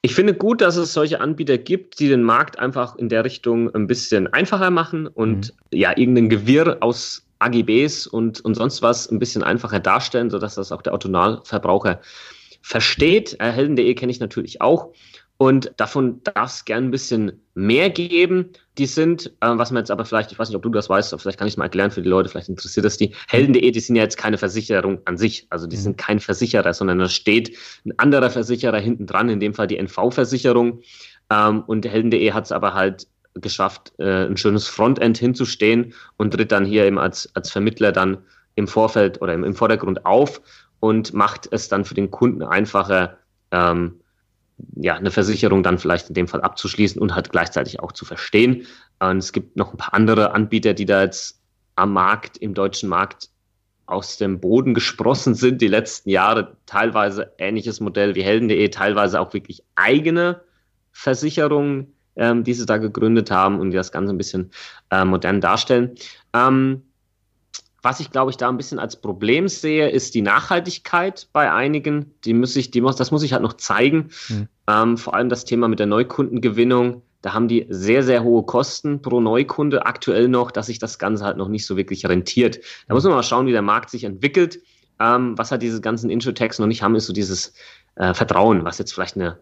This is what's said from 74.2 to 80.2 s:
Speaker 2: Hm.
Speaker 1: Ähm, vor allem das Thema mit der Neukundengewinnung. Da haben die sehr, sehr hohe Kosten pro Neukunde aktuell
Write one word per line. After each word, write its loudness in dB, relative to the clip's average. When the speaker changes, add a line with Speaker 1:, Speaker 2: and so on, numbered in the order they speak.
Speaker 2:
Hm. -6
Speaker 1:
Ähm, 4
vor -8
allem 0
das -4
Thema 0
mit 0
der 2
Neukundengewinnung. 0
Da -8
haben 2
die 0
sehr, 2
sehr 2
hohe 4
Kosten -4
pro 0
Neukunde 0
aktuell 0